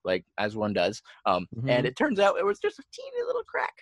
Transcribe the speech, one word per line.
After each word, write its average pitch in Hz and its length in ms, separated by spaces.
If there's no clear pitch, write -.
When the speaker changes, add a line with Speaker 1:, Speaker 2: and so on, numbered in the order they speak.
Speaker 1:
like, 92 180
as 104 180
one 107 180
does. 95 280
Um, 90 280
and 117 120
Speaker 2:
Mm-hmm. 123 220
Speaker 1:
it 127 80
turns 262 240
out 202 180
it 196 80
was 202 140
just - 180
a 277 60
teeny 508 320
little 494 180
crack, - 380